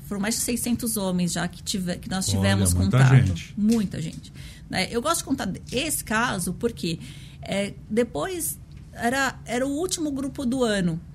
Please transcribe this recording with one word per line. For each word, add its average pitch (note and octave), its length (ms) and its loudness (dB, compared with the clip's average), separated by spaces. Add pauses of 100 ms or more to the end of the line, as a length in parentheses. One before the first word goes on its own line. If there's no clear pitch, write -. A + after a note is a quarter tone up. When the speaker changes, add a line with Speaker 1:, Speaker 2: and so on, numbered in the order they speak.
Speaker 1:
Foram G3 160 -4
mais A3 140 0
de - 60 -2
seiscentos A#3 560 0
homens F3+ 360 0
já E3+ 140 -2
que - 160 -10
tive-, F3+ 340 -2
que - 120 -12
nós F#3 200 -2
Speaker 2:
Olha, - 80 2
Speaker 1:
tivemos F#2+ 380 4
Speaker 2:
muita G2 240 4
Speaker 1:
contato. C3 260 10
Speaker 2:
gente. F2+ 320 -2
Speaker 1:
Muita G#3+ 440 2
gente, D#3+ 300 -8 (380)
né? - 220 0
Eu A#3 100 0
gosto E4 180 0
de - 60 -6
contar C4 260 -2 (200)
esse C#4+ 320 -2
caso G#3+ 500 0
porque, F3+ 460 -2 (420)
é, G3+ 320 -2 (160)
depois C#4+ 680 0 (400)
era, B3+ 480 0
era B3 220 -2
o - 20 -2
último D#4 400 -2
grupo C4+ 360 -4
do B3+ 180 2
ano F#3+ 340 2 (180)